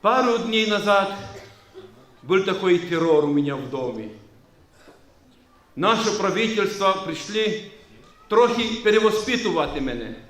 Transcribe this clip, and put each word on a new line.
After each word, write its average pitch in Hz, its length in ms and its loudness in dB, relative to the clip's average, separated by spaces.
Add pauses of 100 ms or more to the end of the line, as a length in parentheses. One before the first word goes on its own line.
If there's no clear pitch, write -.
Пару 240 380 2
днів 220 300 0
назад 202 460 2 (1080)
був 190 220 2
такий 185 340 2
терор 165 460 2
у 147 40 0
мене 143 260 0
в 123 160 -8
домі. 120 380 -6 (1700)
Наше 220 340 0
правительство 196 960 0
прийшли 208 640 -4 (580)
трохи 226 560 2
перевоспитувати 214 960 2
мене. 117 340 -6 (160)